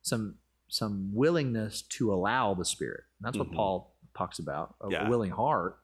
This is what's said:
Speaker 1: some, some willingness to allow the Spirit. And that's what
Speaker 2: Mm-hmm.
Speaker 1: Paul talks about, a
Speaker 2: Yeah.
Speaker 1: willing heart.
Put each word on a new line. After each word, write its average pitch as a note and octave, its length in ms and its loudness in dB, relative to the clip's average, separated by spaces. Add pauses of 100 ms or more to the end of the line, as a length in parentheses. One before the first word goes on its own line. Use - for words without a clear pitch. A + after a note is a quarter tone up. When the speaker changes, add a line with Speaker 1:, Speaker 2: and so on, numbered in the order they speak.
Speaker 1:
some, G#2+ 340 -2 (340)
some G2+ 440 -2
willingness B2+ 680 2
to A2 300 0
allow G2+ 400 4
the F2+ 120 0
Spirit. - 380 -4 (160)
And A2 80 -6
that's A#2 100 -4
what - 100 0
Speaker 2:
Mm-hmm. - 100 -6
Speaker 1:
Paul F#2+ 360 0 (240)
talks - 220 -4
about, D2 400 -6
a G2+ 100 -8
Speaker 2:
Yeah. F2+ 200 0
Speaker 1:
willing A2+ 220 2
heart. G#2+ 520 0